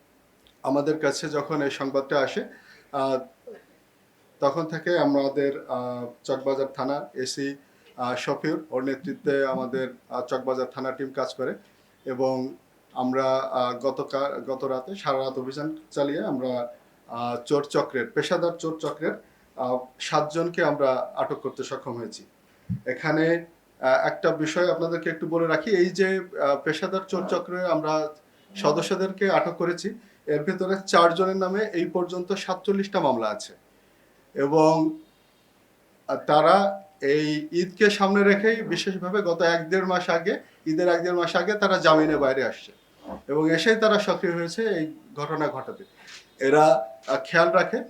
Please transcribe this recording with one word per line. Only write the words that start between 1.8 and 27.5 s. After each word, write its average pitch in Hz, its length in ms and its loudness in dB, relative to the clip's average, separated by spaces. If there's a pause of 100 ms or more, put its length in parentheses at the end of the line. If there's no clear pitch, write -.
আসে, 135 260 -2 (480)
আহ, 135 260 0 (1200)
তখন 147 240 0
থেকে 160 340 -2
আমাদের, 139 680 0
আহ, 123 380 -6 (180)
চকবাজার 135 420 -2
থানা 143 480 -6
এসি, 139 420 -6 (400)
আহ, 123 200 -4
শফিউর, 156 540 -4
ওর 127 140 -4
নেতৃত্বে 139 600 -2
আমাদের, 131 420 -4 (200)
আহ, 123 180 -6
চকবাজার 127 480 -2
থানা 131 180 -6
টিম 135 200 -8
কাজ 127 220 -4
করে 143 200 -6 (500)
এবং 131 500 -2 (380)
আমরা, 131 440 0
আহ, 127 420 -2
গতকা-, 135 600 -4
গত 131 240 -6
রাতে 131 300 -4
সারা 143 240 -2
রাত 135 200 -4
অভিযান 147 380 -6 (140)
চালিয়ে 143 300 -2
আমরা, 127 520 -4 (360)
আহ, 120 360 -6
চোর 143 200 2
চক্রের, 131 460 -2
পেশাদার 170 420 0
চোর 160 260 -6
চক্রের, 160 340 -4 (440)
আহ, 123 220 -2 (200)
সাতজনকে 165 640 -2
আমরা 139 520 0
আটক 139 180 -2
করতে 131 280 -8
সক্ষম 131 300 -10
হয়েছি। 113 320 -12 (600)
এখানে, 160 600 0 (340)
আহ, 131 260 4
একটা 160 240 0
বিষয় 160 400 0
আপনাদেরকে 165 400 -2
একটু - 160 -6
বলে 165 200 2
রাখি, 156 240 0
এই 180 160 6
যে, 185 200 0
আহ, 180 580 0
পেশাদার 185 440 -2
চোর 180 180 -2
চক্রে 180 400 -4